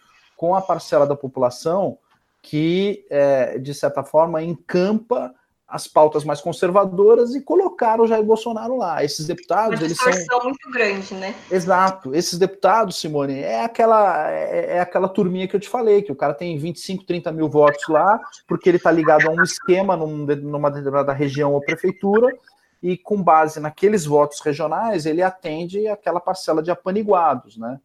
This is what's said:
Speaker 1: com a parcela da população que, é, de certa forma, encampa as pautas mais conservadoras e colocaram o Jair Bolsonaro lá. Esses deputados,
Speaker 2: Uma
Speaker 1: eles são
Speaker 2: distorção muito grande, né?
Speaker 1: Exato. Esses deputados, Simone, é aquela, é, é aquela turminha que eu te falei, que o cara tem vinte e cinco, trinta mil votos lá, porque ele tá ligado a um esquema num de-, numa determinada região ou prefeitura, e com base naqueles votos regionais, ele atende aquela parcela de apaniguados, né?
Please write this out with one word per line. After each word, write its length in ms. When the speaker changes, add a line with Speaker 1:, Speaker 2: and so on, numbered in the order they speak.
Speaker 1:
com 180
a 60
parcela 460
da 80
população 840
que, 680
é, 480
de 160
certa 280
forma, 400
encampa 920
as 180
pautas 380
mais 160
conservadoras 920
e 80
colocaram 600
o 40
Jair 180
Bolsonaro 540
lá. 260
Esses 220
deputados, 520
Speaker 2:
Uma 60
Speaker 1:
eles 140
são 120
Speaker 2:
distorção 380
muito 240
grande, 420
né? 200
Speaker 1:
Exato. 640
Esses 240
deputados, 580
Simone, 420
é 240
aquela, 680
é, 480
é 20
aquela 260
turminha 400
que 80
eu 60
te 80
falei, 320
que 100
o 60
cara 160
tem 240
vinte 200
e 40
cinco, 240
trinta 260
mil 180
votos 400
lá, 300
porque 220
ele 80
tá 120
ligado 380
a 40
um 100
esquema 520
num 300
de-, 120
numa 340
determinada 420
região 400
ou 80
prefeitura, 720
e 140
com 260
base 380
naqueles 460
votos 340
regionais, 640
ele 180
atende 640
aquela 320
parcela 440
de 80
apaniguados, 880
né? 260